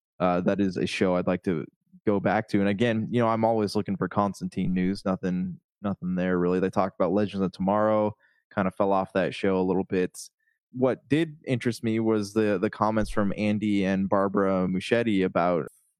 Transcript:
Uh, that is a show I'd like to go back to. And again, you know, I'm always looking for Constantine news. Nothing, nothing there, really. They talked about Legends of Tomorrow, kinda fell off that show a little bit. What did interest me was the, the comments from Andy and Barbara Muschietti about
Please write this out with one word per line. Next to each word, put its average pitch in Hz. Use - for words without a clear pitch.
Uh, 90
that 95
is 95
a -
show 92
I'd 90
like 90
to 82
go 101
back 104
to. 107
And 98
again, 110
you 120
know, 117
I'm 113
always 110
looking 101
for 92
Constantine 95
news. 92
Nothing, 92
nothing 92
there, 90
really. 90
They 92
talked 95
about 90
Legends 98
of 90
Tomorrow, 107
kinda 95
fell 98
off 95
that 87
show 95
a -
little 92
bit. 90
What 127
did 156
interest 120
me 113
was 107
the, 104
the 90
comments 107
from 101
Andy 104
and 95
Barbara 98
Muschietti 98
about 87